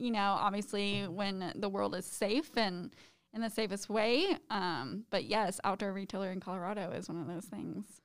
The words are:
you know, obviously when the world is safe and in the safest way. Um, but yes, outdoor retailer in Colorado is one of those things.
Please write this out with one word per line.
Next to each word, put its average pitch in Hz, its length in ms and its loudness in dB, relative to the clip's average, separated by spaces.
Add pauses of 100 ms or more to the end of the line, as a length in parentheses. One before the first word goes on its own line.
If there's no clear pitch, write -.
you 240 80 2
know, 202 300 4
obviously 202 640 0
when 190 480 -2
the 202 140 0
world 196 260 2
is 185 100 -2
safe 220 520 0
and 180 360 0 (400)
in 214 80 -4
the 226 100 0
safest 202 380 -2
way. 240 480 4 (140)
Um, 180 600 0
but 190 140 2
yes, 196 380 2
outdoor 196 300 0
retailer 190 400 -2
in 190 80 -4
Colorado 185 500 -4
is - 180 -6
one 170 120 -4
of 165 80 -6
those 175 160 -6
things. 185 400 -6 (200)